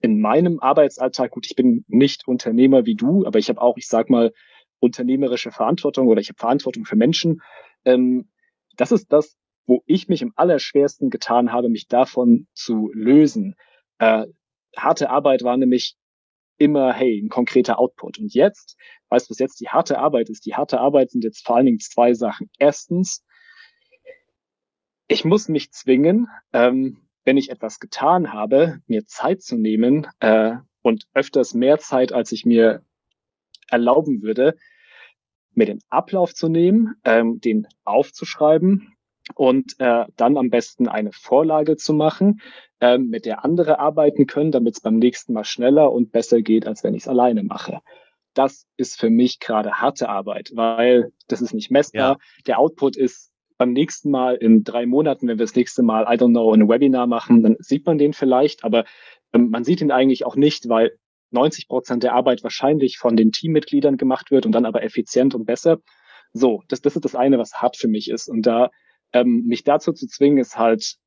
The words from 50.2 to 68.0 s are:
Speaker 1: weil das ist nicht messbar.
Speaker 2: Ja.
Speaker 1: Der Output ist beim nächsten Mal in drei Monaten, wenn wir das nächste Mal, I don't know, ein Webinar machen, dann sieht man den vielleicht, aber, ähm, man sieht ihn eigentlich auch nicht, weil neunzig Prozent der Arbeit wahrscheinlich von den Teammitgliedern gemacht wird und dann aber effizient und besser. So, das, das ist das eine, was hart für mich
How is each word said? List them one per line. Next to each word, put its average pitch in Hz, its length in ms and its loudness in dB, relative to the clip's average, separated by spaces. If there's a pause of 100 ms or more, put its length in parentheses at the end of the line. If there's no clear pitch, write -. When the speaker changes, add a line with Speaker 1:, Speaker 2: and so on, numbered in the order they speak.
Speaker 1:
weil 117 580 2 (160)
das 127 140 -6
ist 113 100 -8
nicht 107 180 -8
messbar. 135 420 0
Speaker 2:
Ja. - 340 -10
Speaker 1:
Der 120 120 -2
Output 139 380 0
ist - 340 -4 (280)
beim 123 140 0
nächsten 147 380 -4
Mal 127 260 -2
in 113 280 4
drei 120 220 -6
Monaten, 135 420 0
wenn 113 100 -4
wir 117 60 0
das 107 120 -6
nächste 123 260 0
Mal, 113 220 2
I 117 120 2
don't 120 140 4
know, 113 220 4
ein 107 160 6
Webinar 127 380 2
machen, 120 360 2
dann 110 160 4
sieht - 280 -4
man 160 120 0
den 147 160 2
vielleicht, 135 500 0
aber, 117 200 0 (480)
ähm, 120 180 4
man 117 140 -4
sieht 175 160 0
ihn 151 100 0
eigentlich 131 340 2
auch 123 120 -6
nicht, 139 320 0
weil 113 280 2 (360)
neunzig 135 360 -2
Prozent 123 340 -4
der 123 120 -2
Arbeit 123 280 0
wahrscheinlich 135 560 -2
von 117 180 0
den 113 140 4
Teammitgliedern 147 680 -2
gemacht 131 360 -4
wird 131 140 2
und 110 60 0
dann 117 120 2
aber 113 180 -4
effizient 127 520 -2
und 113 100 -8
besser. 160 340 0 (540)
So, 117 340 0
das, - 140 -8
das - 160 -2
ist 160 80 -8
das 139 100 -4
eine, 131 240 2
was - 220 -6
hart - 160 -2
für - 100 -6
mich 107 240 -4